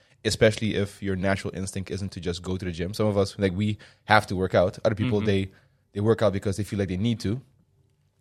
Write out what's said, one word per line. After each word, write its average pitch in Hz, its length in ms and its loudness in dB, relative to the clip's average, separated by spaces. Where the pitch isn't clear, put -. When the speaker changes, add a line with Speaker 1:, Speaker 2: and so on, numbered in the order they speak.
Speaker 1:
especially 107 500 2
if 98 260 -4
your 98 140 -4
natural 95 400 -2
instinct 92 360 -8
isn't 95 200 -6
to - 80 -12
just 87 240 -6
go 92 140 -4
to 92 80 -8
the 90 60 -6
gym. 87 220 -6
Some 107 140 0
of 101 100 0
us, 98 220 0
like, 98 160 2
we 104 220 -2
have 104 240 4
to 101 80 -4
work 92 180 -2
out. 95 320 4
Other 110 100 2
people, 110 240 0
Speaker 2:
Mm-hmm. 104 80 -2
Speaker 1:
they, 95 220 0
they 101 80 -4
work 110 200 2
out 104 120 4
because 98 240 -2
they 107 60 -2
feel 104 140 -6
like 98 120 0
they 92 80 -4
need 110 240 0
to. 113 200 -2